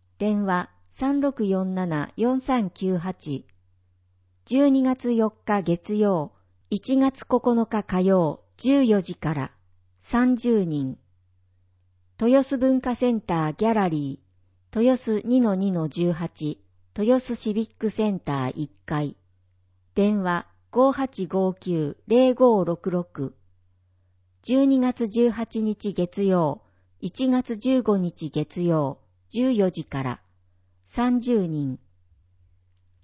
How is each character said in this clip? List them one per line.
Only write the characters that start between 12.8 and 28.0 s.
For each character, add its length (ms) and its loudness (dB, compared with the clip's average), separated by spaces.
化 140 -4
セ 180 0
ン 80 -2
タ 280 -2
ー 40 -4
ギ 140 -2
ャ 80 2
ラ 140 2
リ 320 -6
ー、 80 -4
豊 160 4
洲 280 -4
二 160 2
の 140 2
二 160 -2
の 180 -2
十 240 -2
八、 480 -8
豊 220 2
洲 140 -6
シ 200 -4
ビ 120 -2
ッ 100 -18
ク 140 -4
セ 200 -2
ン 80 -4
タ 280 -4
ー 100 -6
一 160 -8
階。 300 -4
電 280 2
話、 240 -2
五 220 4
八 340 -6
五 280 0
九 420 -4
零 280 4
五 300 4
六 260 -4
六。 440 -6
十 220 2
二 140 4
月 300 0
十 220 2
八 320 -6
日 300 -4
月 320 -4
曜、 380 2
一 280 -4
月 280 0
十 260 0
五 140 2
日 340 -6